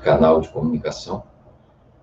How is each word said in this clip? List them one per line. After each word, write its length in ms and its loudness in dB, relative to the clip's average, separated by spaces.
canal 400 4
de 80 -10
comunicação, 720 -6